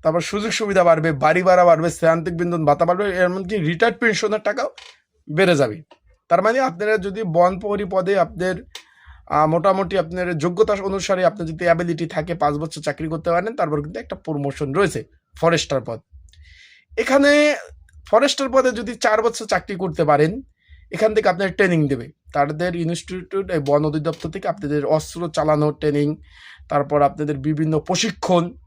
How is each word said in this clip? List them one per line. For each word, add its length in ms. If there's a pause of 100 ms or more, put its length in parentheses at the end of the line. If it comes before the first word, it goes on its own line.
তারপর 180
সুযোগ 300
সুবিধা 320
বাড়বে, 280
বাড়ি 320
ভাড়া 220
বাড়বে, 240
শ্রান্তিক 480
বিনোদন 280
ভাতা 200
বাড়বে, 320
এমনকি 400
রিটায়ার্ড 420
পেনশনের 400
টাকাও 300 (680)
বেড়ে 200
যাবে। 280 (440)
তার 140
মানে 180
আপনারা 380
যদি 260
বন 360
প্রহরী 320
পদে 280
আপনাদের, 440 (640)
আহ, 200
মোটামুটি 500
আপনার 400
যোগ্যতা 360
অনুসারে 520
আপনার 220
যদি 180
অ্যাবিলিটি 420
থাকে, 280
পাঁচ 180
বছর 280
চাকরি 260
করতে 220
পারেন, 260
তারপর 260
কিন্তু 180
একটা 160
প্রমোশন 580
রয়েছে 300 (380)
ফরেস্টার 400
পদ। 180 (960)
এখানে 580 (520)
ফরেস্টার 420
পদে 220
যদি 240
চার 260
বছর 240
চাকরি 300
করতে 300
পারেন, 360 (500)
এখান 240
থেকে 140
আপনার 240
ট্রেনিং 340
দেবে। 240 (220)
তাদের 420
ইনস্টিটিউট, 760
এই 80
বন 260
অধিদপ্তর 460
থেকে 160
আপনাদের 380
অস্ত্র 440
চালানোর 440
ট্রেনিং, 420 (540)
তারপর 320
আপনাদের 360
বিভিন্ন 420
প্রশিক্ষণ 760 (140)